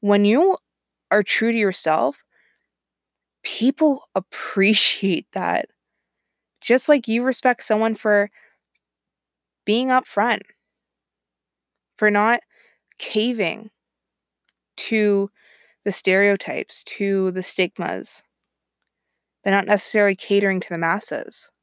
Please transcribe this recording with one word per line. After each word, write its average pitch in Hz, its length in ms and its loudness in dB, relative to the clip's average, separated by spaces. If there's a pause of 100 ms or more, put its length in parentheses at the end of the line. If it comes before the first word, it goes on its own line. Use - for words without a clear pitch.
When 202 240 4
you 294 320 4 (540)
are 208 120 4
true 226 300 0
to 226 60 -2
yourself, 190 580 0 (1300)
people 277 640 0
<laughs> - 60 -20
appreciate - 1160 0
that. 175 340 -4 (960)
Just - 280 0
like 294 200 4
you 226 140 0
respect 254 420 -2
someone 220 300 0
for 208 360 0 (1300)
being 240 240 0
upfront, 247 520 0 (1600)
for 208 120 2
not 214 300 2 (580)
caving 220 720 -4 (1040)
to 208 540 0 (540)
the 202 80 -4
stereotypes, 190 920 -2
to 196 480 -2
the 185 100 -6
stigmas. - 800 -6 (1200)
They're 196 120 0
not 196 120 2
necessarily 202 500 2
catering 202 440 0
to - 80 -10
the 170 100 -8
masses. 165 720 -6 (120)